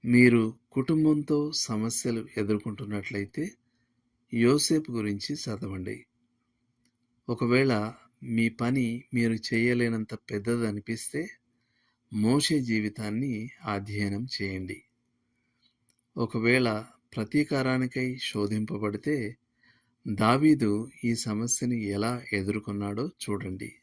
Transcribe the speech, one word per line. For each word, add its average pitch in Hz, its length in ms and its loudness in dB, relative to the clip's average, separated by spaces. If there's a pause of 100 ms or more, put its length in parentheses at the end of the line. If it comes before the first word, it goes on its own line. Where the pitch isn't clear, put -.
మీరు 120 500 8 (160)
కుటుంబంతో 151 800 2
సమస్యలు 113 840 -2
ఎదుర్కొంటున్నట్లయితే 104 1160 -4 (800)
యోసేపు 143 580 4
గురించి 104 420 -4
చదవండి. 101 720 -8 (1200)
ఒకవేళ 120 640 2 (300)
మీ 113 260 2
పని 120 560 -2 (100)
మీరు 117 400 0
చేయలేనంత 117 600 0
పెద్దదనిపిస్తే 113 1160 -4 (840)
మోషే 135 480 2
జీవితాన్ని 110 920 -2 (220)
అధ్యయనం 101 540 -4 (160)
చేయండి. 95 400 -6 (1300)
ఒకవేళ 117 680 2 (320)
ప్రతీకారానికై 127 1000 0
శోధింపబడితే 107 1200 -4 (720)
దావీదు 117 840 4 (140)
ఈ 117 100 0
సమస్యను 117 600 -2
ఎలా 110 480 -2 (100)
ఎదుర్కొన్నాడో 101 760 -4
చూడండి. 95 760 -8